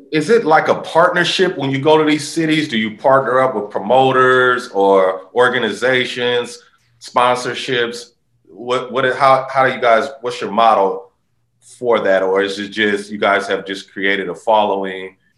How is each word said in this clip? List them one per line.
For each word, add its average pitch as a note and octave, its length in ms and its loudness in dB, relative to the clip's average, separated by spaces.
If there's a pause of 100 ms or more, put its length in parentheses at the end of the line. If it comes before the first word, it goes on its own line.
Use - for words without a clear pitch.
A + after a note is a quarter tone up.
(100)
is D3+ 180 -2
it A3+ 160 2
like D#3 220 2
a A2+ 140 2
partnership F3 760 0
when C#3 140 -4
you C3+ 100 -4
go D3+ 160 4
to D#3 80 4
these D3+ 220 0
cities? D#3 400 -2
Do A2+ 100 -4
you A2 200 -4
partner C3 420 2
up B2+ 160 0
with G#2 160 -6
promoters B2+ 1000 2
or F#2+ 680 2
organizations, B2 1200 -2 (400)
sponsorships? B2 1120 -2 (300)
What, B2 460 -6
what, B2+ 140 -2 (120)
how, C3 320 4
how C3 200 2
do A#2+ 40 -2
you A2+ 80 -8
guys, A2+ 280 4 (120)
what's A#2+ 200 -8
your G#2+ 100 -6
model G#2 600 2 (480)
for A#2 400 -2
that? F#2+ 240 2
Or F#2+ 180 2
is G2 160 -4
it G2+ 120 -8
just, G#2 380 -2
you G#2 100 -10
guys G2+ 280 0
have F#2+ 180 -4
just G2 280 -12
created G2 360 -4
a E2+ 60 -8
following G2 800 -2 (220)